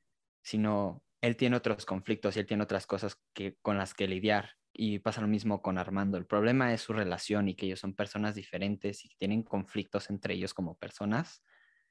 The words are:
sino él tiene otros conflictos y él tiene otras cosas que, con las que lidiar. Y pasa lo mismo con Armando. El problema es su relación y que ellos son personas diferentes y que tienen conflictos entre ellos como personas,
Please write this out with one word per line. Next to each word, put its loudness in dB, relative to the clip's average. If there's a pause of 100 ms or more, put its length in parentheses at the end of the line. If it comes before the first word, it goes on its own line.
(420)
sino 0 (200)
él 2
tiene 4
otros 0
conflictos -2
y 2
él -2
tiene 0
otras -2
cosas -4 (160)
que, -8
con 0
las -4
que 0
lidiar. 2 (220)
Y 0
pasa -2
lo 2
mismo 2
con 0
Armando. 0
El -6
problema 4
es -2
su -4
relación 0
y 0
que -4
ellos -4
son -6
personas -2
diferentes -4
y -20
que -20
tienen 0
conflictos -4
entre -4
ellos -4
como -6
personas, -4 (480)